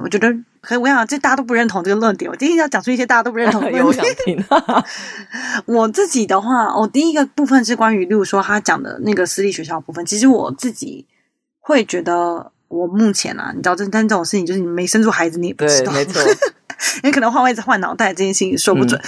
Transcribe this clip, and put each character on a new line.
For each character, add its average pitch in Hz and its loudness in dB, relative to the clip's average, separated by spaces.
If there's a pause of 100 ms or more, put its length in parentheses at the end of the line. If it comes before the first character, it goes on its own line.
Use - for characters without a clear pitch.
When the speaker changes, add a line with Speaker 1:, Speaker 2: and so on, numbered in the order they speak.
Speaker 1:
我 - -6
觉 202 0
得， 220 2 (320)
可 - -6
是 247 0
我 240 -2
跟 269 2
你 277 4
讲， 233 2
这 285 -2
大 277 2
家 262 2
都 269 -2
不 240 -2
认 233 2
同 185 -4
这 196 2
个 214 0
论 220 2
点， - -6
我 - -10
今 262 0
天 339 4
要 320 2
讲 220 -2
出 - -4
一 254 0
些 247 -2
大 254 4
家 233 4
都 240 -4
不 220 -6
认 233 2
同 214 0
的 254 -2
论 254 0
点。 247 4
Speaker 2:
<laughs> - -
有， - 6
我 302 6
想 262 0 (200)
听。 190 -2 (640)
Speaker 1:
<laughs> - -10
我 226 2
自 349 0
己 240 0
的 190 2
话， 233 0
我 220 2
第 294 2
一 330 0
个 294 2
部 294 -2
分 254 4
是 233 -2
关 220 2
于， 185 0
例 190 0
如 202 4
说 196 0
他 208 0
讲 196 -2
的 - -10
那 208 2
个 180 2
私 180 -2
立 202 0
学 160 -8
校 160 -8
部 156 -16
分， 170 -8
其 202 -4
实 233 4
我 220 4
自 247 -4
己 - -14 (540)
会 269 2
觉 175 -6
得， 175 -2 (160)
我 170 -4
目 208 2
前 - -6
啊， - -8
你 175 -10
知 185 0
道， 180 2
这， 202 -4
但 220 0
这 214 2
种 175 0
事 185 -2
情 185 0
就 170 -2
是 190 -2
你 180 -2
没 175 -4
生 214 2
出 220 4
孩 170 0
子， 165 -8
你 175 -2
也 190 -8
不 151 -4
知 143 4
道。 135 -2
Speaker 2:
对， 143 0
没 139 2
错。 185 -4
Speaker 1:
<laughs> - -2
因 269 2
为 294 4
可 269 2
能 233 2
换 254 2
位 254 2
置、 214 -8
换 220 0
脑 175 -4
袋 208 0
这 190 -2
件 190 0
事 - -2
情 185 0
说 196 2
不 131 2
准。 120 0
Speaker 2:
嗯。 - -16